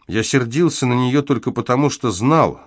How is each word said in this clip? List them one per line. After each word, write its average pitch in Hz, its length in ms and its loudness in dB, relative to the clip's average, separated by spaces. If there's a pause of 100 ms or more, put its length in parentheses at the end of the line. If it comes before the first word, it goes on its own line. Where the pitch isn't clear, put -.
Я 104 160 -2
сердился 135 600 0
на 123 80 2
неё 127 280 2
только 127 300 -2
потому, 127 380 0
что 123 220 -4
знал, 117 560 2